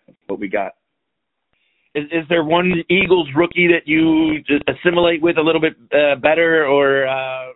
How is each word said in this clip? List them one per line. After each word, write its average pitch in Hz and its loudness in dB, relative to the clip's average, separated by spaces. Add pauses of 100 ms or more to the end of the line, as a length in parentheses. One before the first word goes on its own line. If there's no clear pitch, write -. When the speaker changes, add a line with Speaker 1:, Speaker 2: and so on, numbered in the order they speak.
(280)
Speaker 1:
what 98 -8
we 104 -8
got. 98 -6 (1200)
Speaker 2:
Is, 147 -6
is 160 -4
there 165 0
one 170 0
Eagles 180 2
rookie 170 2
that 170 2
you 160 2
just 143 0
assimilate 170 0
with 165 0
a 160 2
little 160 0
bit, 156 0 (180)
uh, 143 2
better 160 0
or, 139 2
uh, 131 -8